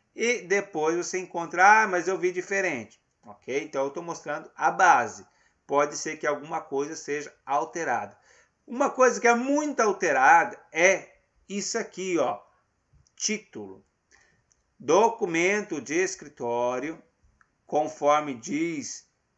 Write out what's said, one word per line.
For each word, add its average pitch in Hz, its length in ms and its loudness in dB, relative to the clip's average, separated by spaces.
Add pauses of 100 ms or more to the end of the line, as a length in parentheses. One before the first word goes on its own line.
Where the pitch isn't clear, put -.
(140)
e 233 280 -2
depois 170 540 -2
você 175 220 -4
encontra, 180 640 4
"Ah, 214 40 4
mas 180 220 -2
eu 190 100 0
vi 180 140 0
diferente." 175 680 -4 (240)
Ok? 120 380 -6
Então, 147 220 -4
eu 139 60 -4
tô 170 120 -10
mostrando 160 540 -10
a 156 140 0
base. 156 540 4 (420)
Pode 147 300 0
ser 156 200 -8
que 156 100 -8
alguma 151 340 -4
coisa 147 360 -6
seja 147 360 -8 (140)
alterada. 143 720 -4 (480)
Uma 262 240 -2
coisa 254 300 2
que 240 80 4
é 240 60 6
muito 277 460 0
alterada 165 800 4 (140)
é 170 360 2 (400)
isso 196 300 -6
aqui, 185 400 -4
ó. 127 220 -2 (760)
Título. 107 680 -8 (960)
Documento 185 1000 2
de 131 140 -8
escritório, 127 1080 -4 (640)
conforme 147 720 0
diz, 147 720 -8 (320)